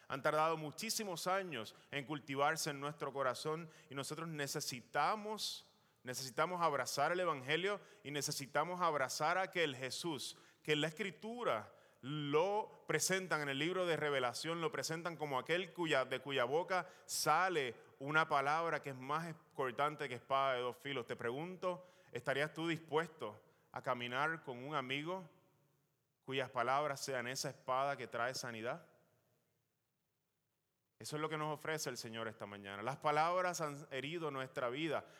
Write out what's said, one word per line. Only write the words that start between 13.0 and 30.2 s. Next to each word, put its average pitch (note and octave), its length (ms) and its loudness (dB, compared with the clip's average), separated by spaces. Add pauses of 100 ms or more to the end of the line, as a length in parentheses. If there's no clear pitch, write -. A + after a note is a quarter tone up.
en C#3+ 80 0
el C3+ 100 0
libro F3+ 280 2
de D#3+ 100 4
Revelación, D3 640 0
lo D#3 100 2
presentan D#3+ 460 -4
como C#3+ 220 0
aquel E3+ 340 0
cuya, D3 320 4
de B2+ 160 -2
cuya C3+ 240 2
boca E3+ 420 2 (200)
sale D#3 680 4 (240)
una D#3 300 4
palabra D3+ 540 2
que C#3+ 80 -8
es C3 60 -8
más D#3 380 -4 (200)
cortante C#3+ 520 0
que B2 100 -4
espada C3+ 360 2
de B2 80 2
dos B2 160 -2
filos. C3+ 300 -4
Te A#2+ 100 -4
pregunto, F3 640 -2 (300)
¿estarías C#3 400 0
tú E3 160 -2
dispuesto D#3 720 -2 (320)
a B2+ 80 -6
caminar C3 600 0
con B2 200 -10
un D3 120 -8
amigo D3 520 -4 (1000)
cuyas C3 240 -2
palabras C3+ 500 2
sean B2+ 260 -2
esa C#3 220 -4
espada C3+ 480 0
que A#2+ 100 -8
trae B2 280 0
sanidad? A#2+ 500 -6 (2250)